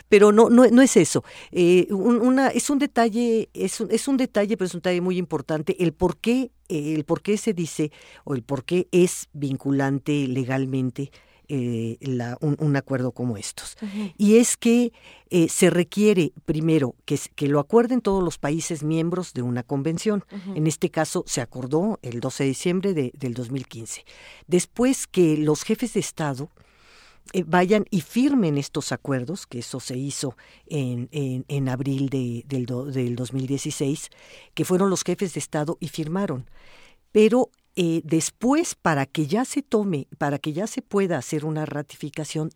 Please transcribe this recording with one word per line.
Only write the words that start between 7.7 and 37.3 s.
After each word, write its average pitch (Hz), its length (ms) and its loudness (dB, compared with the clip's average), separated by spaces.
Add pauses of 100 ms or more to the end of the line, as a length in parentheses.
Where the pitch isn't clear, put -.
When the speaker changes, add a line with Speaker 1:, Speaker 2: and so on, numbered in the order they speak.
Speaker 1:
o 143 100 -4
el 127 80 -6
por 131 220 -6
qué 175 260 -2
es - 420 2
vinculante 139 960 -2
legalmente, 131 840 -4 (380)
eh, 120 520 -4
la, 123 400 -4
un, 147 180 0
un 147 160 2
acuerdo 127 360 -2
como 123 260 -6
estos. - 420 -14
Speaker 2:
Ujú. 202 380 -8
Speaker 1:
Y 214 180 6
es 233 220 4
que, 240 340 2 (380)
eh, 175 180 4
se 180 220 4
requiere 180 640 2 (120)
primero 156 500 0 (120)
que - 80 -2
s-, - 200 -6
que 143 140 -2
lo 147 100 2
acuerden 233 440 2
todos 196 200 0
los 165 140 -2
países 156 460 -4
miembros 165 500 -2
de 127 80 -6
una 123 220 -2
convención. 160 680 -2
Speaker 2:
Ujú. 190 260 -10
Speaker 1:
En 151 100 0
este 160 240 0
caso 160 360 -2
se - 140 -4
acordó 135 640 -2
el 120 180 -8
doce 135 220 -4
de 135 80 2
diciembre 185 420 -2
de, 135 240 -2
del 135 160 -6
dos 117 180 -8
mil 135 160 -6
quince. - 380 -14 (420)
Después 233 600 0
que 160 320 4
los 151 240 0
jefes 220 320 -4
de 208 60 0
Estado, 147 500 -6 (840)
eh, 185 140 -2
vayan 185 440 2
y 175 120 0
firmen 233 560 2
estos - 340 -6
acuerdos, 135 540 -6
que 120 140 -12
eso 127 200 -10
se 127 160 -10
hizo 135 400 -6 (300)
en, 123 460 -4
en, 131 360 -4
en 139 220 -2
abril 135 400 -2
de, 123 360 -4
del 131 200 -4
do-, 123 180 -6
del 127 320 -4
dos 120 160 -6
mil 131 140 -4
dieciséis, 139 640 -4 (420)
que - 140 -4
fueron 185 240 2
los 170 120 -2
jefes 175 300 -4
de 151 80 -6
Estado 151 400 -4
y 165 80 -8
firmaron. 160 600 -6 (600)
Pero, 220 400 4 (300)